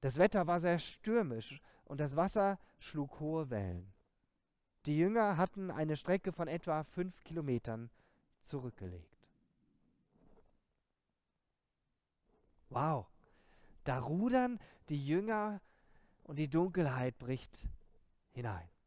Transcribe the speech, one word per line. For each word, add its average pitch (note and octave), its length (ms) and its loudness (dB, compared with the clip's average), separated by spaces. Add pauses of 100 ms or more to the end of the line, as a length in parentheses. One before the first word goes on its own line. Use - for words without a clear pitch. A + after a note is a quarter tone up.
Das C3+ 160 -2
Wetter F#3 280 6
war F3 140 2
sehr E3+ 180 4
stürmisch D3+ 800 -2 (240)
und C#3 140 -8
das C#3+ 160 0
Wasser G3 460 2 (180)
schlug - 400 -6
hohe D#3 320 -2
Wellen. F#2+ 420 -4 (920)
Die D3 100 0
Jünger G#3 400 4
hatten F#3 360 0
eine D#3 240 0
Strecke F#3 340 0
von E3+ 160 -4
etwa D#3 380 -2
fünf F3+ 400 -8
Kilometern A#2+ 680 -2 (520)
zurückgelegt. F#2+ 840 -10 (3500)
Wow, C3 380 -2 (760)
da C3 160 -2
rudern A#3+ 580 2 (320)
die D3 120 -2
Jünger G#3 600 0 (600)
und C#3+ 140 -10
die D3+ 120 0
Dunkelheit D3+ 680 2
bricht - 480 -6 (640)
hinein. G2+ 360 -6 (180)